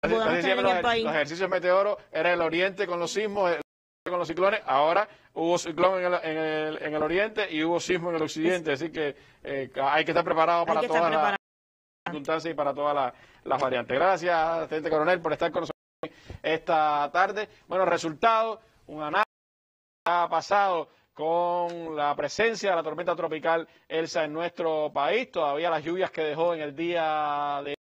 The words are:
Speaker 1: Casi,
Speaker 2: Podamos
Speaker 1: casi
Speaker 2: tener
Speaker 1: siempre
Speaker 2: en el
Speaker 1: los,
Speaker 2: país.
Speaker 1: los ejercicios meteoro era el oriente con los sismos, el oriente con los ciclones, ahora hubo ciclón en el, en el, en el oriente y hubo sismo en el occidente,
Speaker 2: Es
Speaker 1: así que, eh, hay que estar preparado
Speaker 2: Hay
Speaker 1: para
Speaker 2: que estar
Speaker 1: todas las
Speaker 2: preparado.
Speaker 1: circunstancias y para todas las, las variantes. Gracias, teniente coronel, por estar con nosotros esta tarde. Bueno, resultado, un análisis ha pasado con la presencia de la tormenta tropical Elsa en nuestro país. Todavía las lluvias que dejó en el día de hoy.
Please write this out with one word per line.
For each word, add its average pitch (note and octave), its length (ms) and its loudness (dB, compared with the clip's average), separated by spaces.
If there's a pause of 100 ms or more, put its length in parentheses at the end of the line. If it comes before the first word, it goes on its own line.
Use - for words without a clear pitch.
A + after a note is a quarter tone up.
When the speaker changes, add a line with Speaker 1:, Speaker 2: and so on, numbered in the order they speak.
Speaker 1:
Casi, E3 120 0
Speaker 2:
Podamos D#3+ 220 2
Speaker 1:
casi F3 60 0
Speaker 2:
tener - 20 -2
Speaker 1:
siempre F#3+ 260 2
Speaker 2:
en F#3 60 2
el F3 60 -2
Speaker 1:
los, A#3+ 60 0
Speaker 2:
país. A#3 160 0
Speaker 1:
los D#3+ 100 -2
ejercicios E3 360 -2
meteoro F#3 480 2 (140)
era E3+ 200 2
el F3 80 0
oriente F3+ 460 0
con F3 140 -2
los E3+ 100 -2
sismos, G3+ 400 0
el E3+ 40 2
oriente - 560 -12
con F3+ 100 -2
los D#3+ 80 -4
ciclones, F#3+ 380 2
ahora D#3 420 4 (260)
hubo E3+ 240 2
ciclón E3+ 400 2
en F3+ 80 -2
el, F3+ 160 2
en D#3+ 160 -4
el, D#3 440 -2
en D3+ 120 -4
el D3+ 80 0
oriente G3 500 0
y D#3 100 -2
hubo E3+ 160 0
sismo F3 300 -2
en E3+ 80 -2
el D#3 60 0
occidente, D#3+ 500 0
Speaker 2:
Es C3+ 80 -2
Speaker 1:
así E3 100 -4
que, D3+ 260 -4 (260)
eh, C3+ 280 -8 (120)
hay D3+ 220 2
que E3 80 -2
estar E3+ 120 2
preparado E3+ 360 2
Speaker 2:
Hay E3+ 60 0
Speaker 1:
para D#3+ 140 2
Speaker 2:
que D#3+ 60 0
estar D#3+ 120 2
Speaker 1:
todas E3+ 140 4
las D#3 80 2
Speaker 2:
preparado. D#3 160 2 (680)
Speaker 1:
circunstancias D#3+ 460 -4
y - 20 -6
para C#3+ 180 0
todas C#3+ 220 0
las, C3+ 180 0 (320)
las C3 160 0
variantes. B2+ 380 0
Gracias, E3 720 2
teniente D#3 200 -4
coronel, D#3+ 320 2
por E3 120 -2
estar E3+ 200 0
con F3 100 -2
nosotros - 540 -12 (260)
esta D3+ 680 0
tarde. G3 380 0 (180)
Bueno, F#3 160 2
resultado, G#3 760 2 (260)
un D3+ 160 -10
análisis E3+ 240 0 (800)
ha E3+ 240 2
pasado F3 580 0 (240)
con E3+ 840 -2
la D3 200 0
presencia G3 540 0
de F3 60 4
la E3 60 0
tormenta E3 320 -2
tropical E3 540 0 (200)
Elsa D#3+ 360 -2
en D3+ 80 -6
nuestro D#3+ 580 -2
país. D#3+ 400 0
Todavía D#3 380 0
las D#3 160 0
lluvias F3 260 -2
que E3 120 -4
dejó D#3+ 320 0
en D#3 60 -6
el D3 140 -8
día D3+ 880 -2
de C#3+ 80 -8
hoy. C#3+ 120 -6